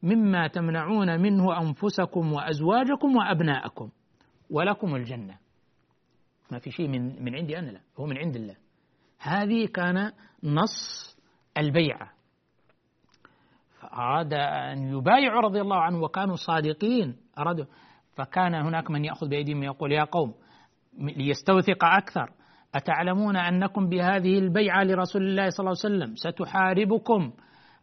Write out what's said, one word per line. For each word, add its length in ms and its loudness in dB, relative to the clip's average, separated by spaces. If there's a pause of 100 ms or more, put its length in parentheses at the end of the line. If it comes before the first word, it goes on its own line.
مما 440 4
تمنعون 760 0
منه 400 4
أنفسكم 720 -2
وأزواجكم 840 2
وأبناءكم، 760 0 (600)
ولكم 460 0
الجنة". 420 -8 (1120)
ما 80 -10
في 120 -14
شيء 160 -4
من، 360 -4
من 120 -6
عندي 240 -6
أنا، 100 -8
لا، 100 -16 (200)
هو 60 -6
من 120 -6
عند 180 -4
الله. 200 -10 (640)
هذه 460 0
كان 460 0 (320)
نص 760 -2 (400)
البيعة، 520 0 (1700)
فأراد 540 -2
أن 640 -4
يبايعوا 440 4
رضي 200 2
الله 160 0
عنه 240 0
وكانوا 340 -2
صادقين، 800 0 (220)
أرادوا، 280 -4 (500)
فكان 400 0
هناك 360 -2
من 140 -2
يأخذ 240 -6
بأيديهم 300 -2
ويقول: 320 -4
"يا 120 4
قوم"، 300 -2 (680)
ليستوثق 840 2
أكثر: 440 2 (460)
"أتعلمون 640 0
أنكم 520 0
بهذه 500 2
البيعة 440 2
لرسول 380 0
الله 280 0
صلى 100 -4
الله 240 -2
عليه 120 0
وسلم 200 -4
ستحاربكم 1160 0 (520)